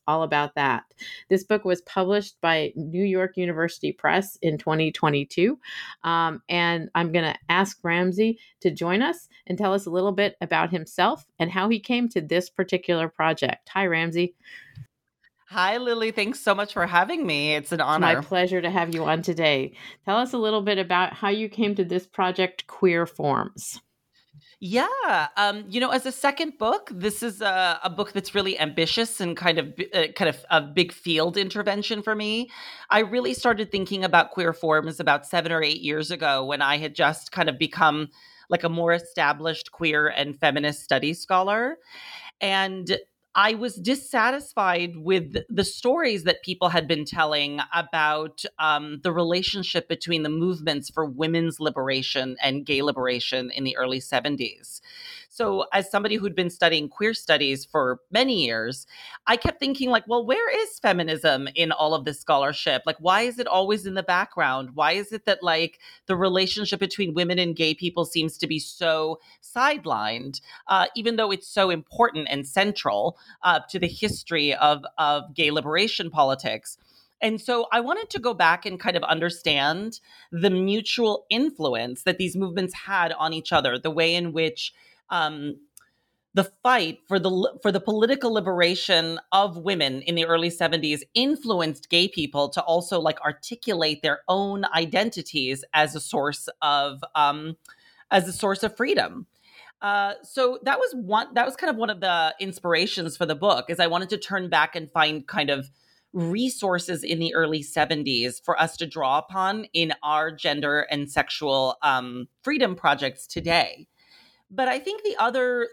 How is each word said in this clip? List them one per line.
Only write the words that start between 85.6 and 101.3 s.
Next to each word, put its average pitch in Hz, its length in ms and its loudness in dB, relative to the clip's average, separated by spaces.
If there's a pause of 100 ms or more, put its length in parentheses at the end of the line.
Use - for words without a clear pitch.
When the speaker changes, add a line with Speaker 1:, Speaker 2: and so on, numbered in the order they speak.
Speaker 2:
the 190 180 2 (120)
fight 233 440 2
for 196 120 2
the 185 120 0
li-, 190 220 0 (100)
for 208 80 2
the 185 100 0
political 226 520 2
liberation 175 880 2 (120)
of 196 260 4
women 156 440 0
in 170 120 -2
the 165 100 2
early 165 240 2
seventies 165 640 0
influenced 226 800 0
gay 175 180 4
people 143 400 -2
to 165 140 -2
also, 175 360 0
like, 156 220 0
articulate 156 840 -2
their 147 260 0
own 196 360 0 (100)
identities 160 880 -2 (120)
as 151 200 4
a 156 60 -8
source - 480 -4 (140)
of, 143 420 0 (100)
um, 151 420 0 (540)
as 185 160 4
a 185 60 -8
source 196 300 -2
of 214 140 -2
freedom. - 500 -2 (560)
Uh, 202 400 0
so 254 400 0
that 269 160 2
was 508 160 0
one, 214 400 0